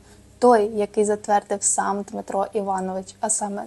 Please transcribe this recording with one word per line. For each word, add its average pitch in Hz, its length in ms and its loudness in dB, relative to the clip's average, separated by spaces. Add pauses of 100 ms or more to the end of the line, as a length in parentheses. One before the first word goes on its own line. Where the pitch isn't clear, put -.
(380)
той, 226 360 6
який 208 300 0
затвердив 208 580 0
сам 196 400 0
Дмитро 196 500 -4
Іванович, 190 680 -4
а 220 100 -2
саме 208 360 -4